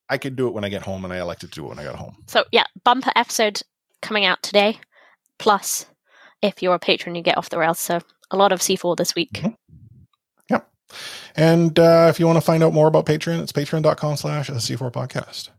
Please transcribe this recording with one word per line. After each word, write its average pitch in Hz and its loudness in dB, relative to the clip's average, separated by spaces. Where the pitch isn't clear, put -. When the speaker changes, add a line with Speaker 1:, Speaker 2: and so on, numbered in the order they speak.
Speaker 1:
I 135 -4
could 131 -8
do 127 -2
it 107 -6
when 104 -6
I 101 -4
get 98 -8
home," 95 -8
and 90 -10
I 90 -8
elected 87 -10
to - -14
do 71 -12
it - -12
when 58 -14
I 73 -14
got 65 -10
home. - -16
Speaker 2:
So, - 0
yeah, 190 2
bumper 247 2
episode 220 -2
coming 208 -2
out 185 0
today. 208 0
Plus, - 0
if 202 -2
you're 180 2
a 170 -2
patron, 175 -2
you 170 -6
get 170 2
Off - -8
the - -4
Rails. 165 2
So, 175 -2
a - -4
lot 196 4
of 185 -2
C - 0
four 175 -4
this - -2
week. 170 -4
Speaker 1:
Mm-hmm. 175 -4
Yeah. - 0
And, 165 4
uh, 165 8
if - -2
you 165 4
wanna 165 4
find 165 2
out 160 4
more 156 6
about 156 4
Patreon, 165 -2
it's 147 -10
patreon 151 -2
dot 151 4
com 147 -4
slash 147 -6
C 120 -4
four 123 -6
podcast. - -10